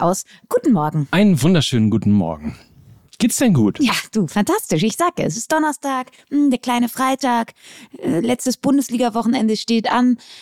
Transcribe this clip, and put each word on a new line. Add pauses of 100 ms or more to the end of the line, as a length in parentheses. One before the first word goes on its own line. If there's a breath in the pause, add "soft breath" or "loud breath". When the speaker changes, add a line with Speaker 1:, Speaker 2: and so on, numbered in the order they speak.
Speaker 1:
aus. (240 soft breath)
Guten
Morgen.
Speaker 2:
Einen
wunderschönen
guten
Morgen. (600 loud breath)
Geht's
denn
gut?
Speaker 1:
Ja, (200)
du,
fantastisch.
Ich
sag
es,
es
ist
Donnerstag, (240 soft breath)
hm,
der
kleine
Freitag, (460 loud breath)
äh,
letztes
Bundesliga-Wochenende
steht
an. (240 loud breath)